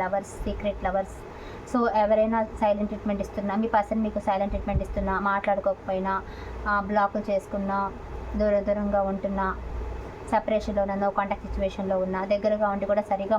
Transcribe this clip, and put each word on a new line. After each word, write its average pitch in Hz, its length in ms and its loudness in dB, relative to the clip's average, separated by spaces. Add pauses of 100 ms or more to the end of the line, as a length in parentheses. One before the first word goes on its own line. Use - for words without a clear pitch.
లవర్స్, 196 320 -2 (100)
సీక్రెట్ 202 420 -4
లవర్స్. 190 300 0 (540)
So 254 80 2 (240)
ఎవరైనా 220 360 4 (220)
సైలెంట్ 208 300 2
ట్రీట్మెంట్ 208 340 -2
ఇస్తున్నా, 202 380 -4
మీ 226 120 2
పర్సన్ 214 320 2
మీకు 214 200 -2
సైలెంట్ 202 280 2
ట్రీట్మెంట్ 196 300 0
ఇస్తున్నా, 190 300 -2 (140)
మాట్లాడుకోకపోయినా, 202 840 0 (580)
ఆ, 208 40 4 (140)
బ్లాకులు 208 420 2
చేసుకున్నా, 196 480 -2 (640)
దూర 208 140 4 (140)
దూరంగా 202 320 2 (100)
ఉంటున్నా, 196 360 -2 (880)
సెపరేషన్‌లో 214 520 2
ఉన్నా, 196 180 -2
no 202 160 2
కాంటాక్ట్ 196 280 -2
సిచ్యువేషన్‌లో 190 600 -2
ఉన్నా, 190 140 -2 (120)
దగ్గరగా 208 420 2
ఉండి 202 180 -2
కూడా 208 180 2
సరిగా 196 280 2